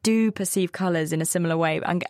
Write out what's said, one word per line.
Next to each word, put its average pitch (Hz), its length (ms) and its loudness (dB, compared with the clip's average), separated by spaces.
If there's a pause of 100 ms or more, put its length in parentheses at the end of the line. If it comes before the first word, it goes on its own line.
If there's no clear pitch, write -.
do 220 280 4
perceive 190 420 -2
colours 170 400 -2
in 160 80 0
a 165 60 -2
similar 165 300 0
way, 160 280 0
and 175 260 -2